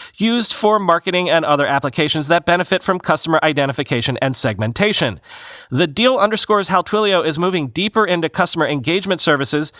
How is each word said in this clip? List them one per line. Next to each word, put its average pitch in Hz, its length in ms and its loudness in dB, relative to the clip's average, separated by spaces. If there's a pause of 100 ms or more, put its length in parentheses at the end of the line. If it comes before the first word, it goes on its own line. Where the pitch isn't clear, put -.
(180)
used 226 360 0
for 214 260 2
marketing 180 500 0
and 160 160 2
other 143 200 2
applications 143 640 -2
that 170 180 2
benefit 180 380 0
from 185 160 0
customer 160 420 0
identification 139 800 0
and 147 140 0
segmentation. 117 880 -2 (500)
The 127 160 2
deal 240 300 2
underscores 208 500 0
how 180 140 2
Twilio 196 440 0
is 156 140 -2
moving 175 280 0
deeper 202 380 0
into 170 220 0
customer 170 400 0
engagement 170 540 -2
services, 147 580 0